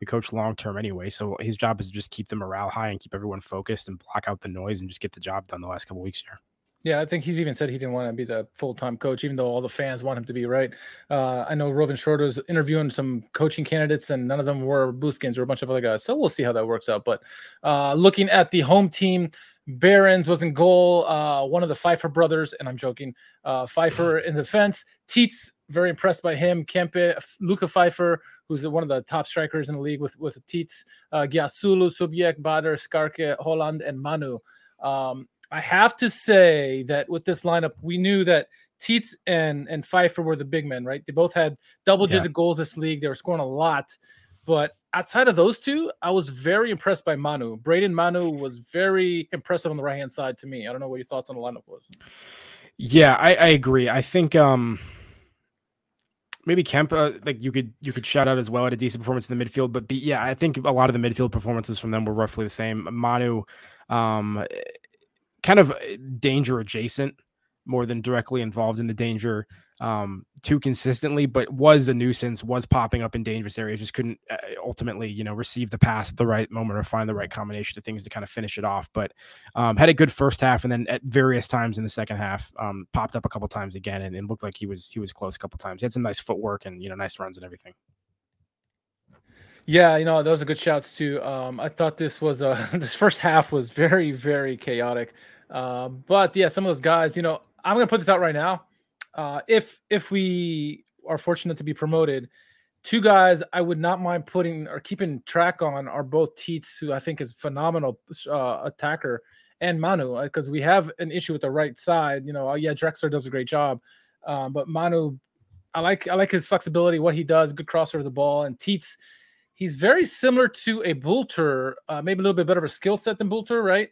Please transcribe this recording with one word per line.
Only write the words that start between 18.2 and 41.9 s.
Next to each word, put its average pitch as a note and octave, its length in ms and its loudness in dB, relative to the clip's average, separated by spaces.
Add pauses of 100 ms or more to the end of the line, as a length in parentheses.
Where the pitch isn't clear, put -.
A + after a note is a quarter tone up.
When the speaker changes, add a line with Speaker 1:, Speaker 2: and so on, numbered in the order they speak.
Speaker 2:
at F#3 240 4
the F3+ 100 2
home F3+ 280 6
team, F3+ 420 0 (340)
Behrens F#3 600 6
was E3+ 160 2
in D#3+ 100 -2
goal, F3 540 6
uh, D3 380 0
one E3+ 180 0
of E3 60 -2
the C#3 60 -2
Pfeiffer E3+ 340 2
brothers, D#3 420 2
and D3 160 -12
I'm C#3+ 80 -8
joking, C3 400 -8 (300)
uh, C3 200 -2
Pfeiffer E3 540 2
Speaker 1:
<laughs> - 80 -4
Speaker 2:
in D#3+ 80 -4
defense. G3+ 480 0 (240)
Tietz, - 460 2 (160)
very F3 200 2
impressed F3 320 0
by E3 140 -2
him. E3+ 300 0
Kempe, F3 500 0
F-, - 240 -12
Luca F#3 260 -2
Pfeiffer, E3+ 560 2 (280)
who's D3+ 180 -4
one D#3+ 160 -2
of D3 60 -6
the C3 140 -2
top D#3 220 -4
strikers D#3 440 -4
in D3+ 60 -6
the C#3 60 -8
league D3 200 -6
with, C#3+ 180 -8
with D3+ 180 -8 (100)
Tietz, - 360 -8 (300)
uh, D3 160 0
Gyasulu, F3 680 2
Subiec, E3 460 0
Bader, D#3 320 0
Skarke, D3+ 640 -2
Holland, D#3 420 -2
and C#3 200 -8
Manu. C#3+ 360 -6 (440)
Um, C3 480 -6 (200)
I D3+ 120 -8
have G3 360 4
to A#3 120 0
say D3+ 800 4
that C#3+ 200 -2
with E3 160 -6
this F3 200 -4
lineup, E3+ 280 0 (100)
we F3 160 -6
knew F#3+ 280 2
that E3 220 4 (320)
Tietz A#3 360 -2 (120)
and, D#3 420 0
and D3+ 160 -6
Pfeiffer F3+ 380 2
were D#3+ 120 0
the C#3+ 80 -8
big D3 220 -4
men, B2+ 180 -6
right? C3 220 -8
They D3 80 -14
both E3+ 200 2
had D#3 220 2 (300)
double-digit F#3+ 400 4